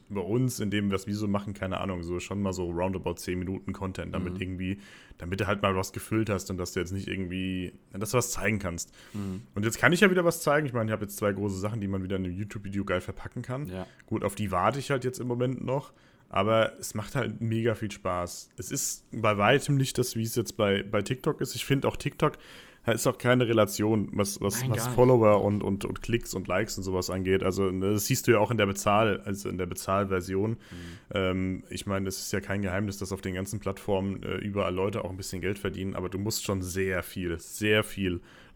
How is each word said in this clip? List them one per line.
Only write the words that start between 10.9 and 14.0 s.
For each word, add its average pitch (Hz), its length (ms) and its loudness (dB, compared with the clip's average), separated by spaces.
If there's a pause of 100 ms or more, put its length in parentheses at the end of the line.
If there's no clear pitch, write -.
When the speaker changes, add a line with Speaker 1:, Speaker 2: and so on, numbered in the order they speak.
Speaker 1:
hab 104 80 -2
jetzt 101 160 -6
zwei 101 160 2
große 98 260 -2
Sachen, 104 220 -4
die 98 80 -2
man 95 160 -2
wieder 92 100 -4
in 95 120 -2
einem 90 120 -4
YouTube-Video 101 460 -6
geil 92 160 0
verpacken - 420 -10
kann. 131 240 -6
Speaker 2:
Ja. 92 220 -8 (180)